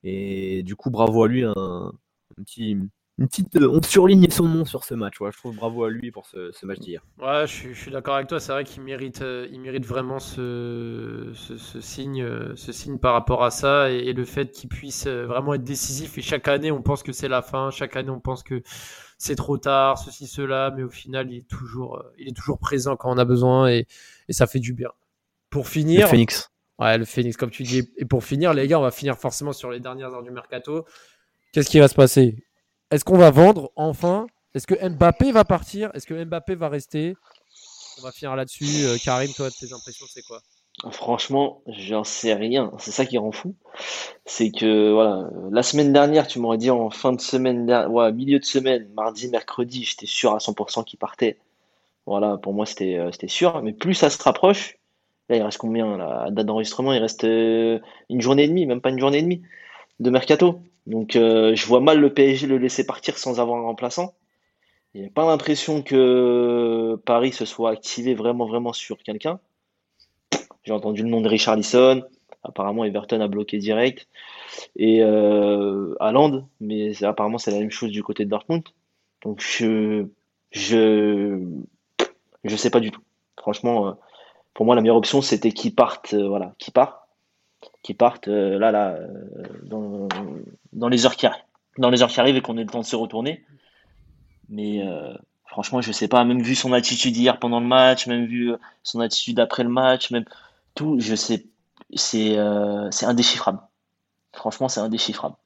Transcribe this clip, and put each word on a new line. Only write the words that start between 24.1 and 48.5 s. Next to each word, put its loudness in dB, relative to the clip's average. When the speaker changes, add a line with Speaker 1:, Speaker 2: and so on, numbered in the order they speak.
Speaker 2:
et -4
ça 2
fait -4
du -8
bien. -8
Pour -4
finir, 6
Speaker 1:
Le 8
Phoenix. 4
Speaker 2:
Ouais, 2
le 0
Phoenix, -4
comme -6
tu -12
dis. -2
Et -8
pour 0
finir, 0
les 2
gars, 4
on 2
va 2
finir -6
forcément -8
sur -12
les -10
dernières -12
heures -14
du -16
mercato. -10
Qu'est-ce 2
qui 8
va 12
se -6
passer ? 6
Est-ce 0
qu'on 4
va 12
vendre 8
enfin ? -2
Est-ce -8
que 0
Mbappé 4
va 8
partir ? -2
Est-ce -14
que -8
Mbappé -6
va -4
rester ? -6
On -20
va -16
finir -10
là-dessus. -4
Euh, 0
Karim, -2
toi, -6
tes -18
impressions, -20
c'est -20
quoi ? -18
Speaker 3:
Franchement, -4
j'en -6
sais -2
rien. -2
C'est -12
ça -2
qui -4
rend -4
fou. -12
C'est -2
que, 2
voilà, 4
euh, -10
la 2
semaine 2
dernière, 4
tu -8
m'aurais 0
dit 0
en 0
fin -2
de -4
semaine 0
der-, 2
ouais, 4
milieu 2
de -12
semaine, 0